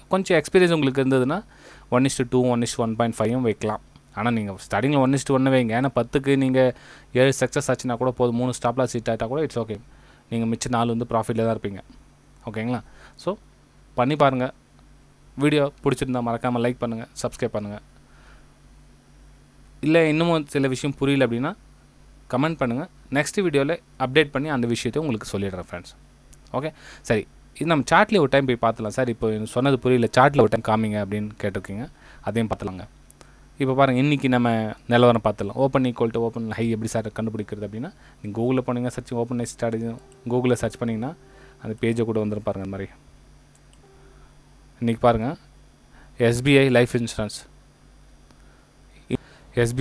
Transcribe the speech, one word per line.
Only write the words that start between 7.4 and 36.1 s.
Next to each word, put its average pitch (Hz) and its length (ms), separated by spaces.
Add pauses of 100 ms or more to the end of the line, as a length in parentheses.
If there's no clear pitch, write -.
சக்ஸஸ் 135 300
ஆச்சுன்னா 120 300
கூட 131 160
போதும், 120 220
மூணு 123 180
ஸ்டாப் 123 220
லாஸ் 123 160
ஹிட் 113 160
ஆயிட்டா 113 200
கூட 156 140
it's - 160
okay. 107 160 (540)
நீங்க 113 180
மிச்ச 123 260
நாலு 117 180
வந்து 120 180
ப்ராஃபிட்ல 113 340
தான் 113 100
இருப்பீங்க. 98 240 (720)
ஓகேங்களா? 113 300 (440)
So 185 80 (680)
பண்ணி 143 220
பாருங்க. 131 240 (960)
வீடியோ 147 200 (200)
பிடிச்சிருந்தா 131 440
மறக்காம 120 380
லைக் 127 160
பண்ணுங்க, 117 240 (160)
சப்ஸ்கிரைப் - 340
பண்ணுங்க. 104 220 (2000)
இல்ல 165 260
இன்னமும் 160 420
சில 139 200
விஷயம் 139 260
புரியல 135 280
அப்படின்னா 123 240 (800)
கமெண்ட் 151 280
பண்ணுங்க. 127 220 (340)
நெக்ஸ்ட் 147 280
வீடியோல 143 280 (320)
அப்டேட் 147 300
பண்ணி 147 200
அந்த 117 180
விஷயத்தை 123 300
உங்களுக்கு 120 300
சொல்லிடுறேன் 95 360
ஃப்ரெண்ட்ஸ். - 240 (640)
ஓகே, 151 120 (380)
சரி, 110 160 (360)
இது 151 120
நம்ம 147 200
சார்ட்ல 202 320
ஒரு 127 100
டைம் 139 160
போய் 117 160
பார்த்துலாம். 113 320
"சார், 123 160
இப்போ 113 220
எனக்கு 107 200
சொன்னது 131 280
புரியல, 123 240 (100)
சார்ட்ல 139 280
ஒரு 107 80
டைம் 113 160
காமிங்க" 107 340
அப்படின்னு 104 260 (120)
கேட்டிருக்கீங்க, 98 440 (420)
அதையும் 110 240
பார்த்துலாங்க. 95 320 (800)
இப்போ 131 180
பாருங்க, 131 240
இன்னைக்கு 143 320
நம்ம 120 140 (440)
நிலவரம் 120 320
பார்த்துடலாம். 104 400
Open 131 260
equal 117 260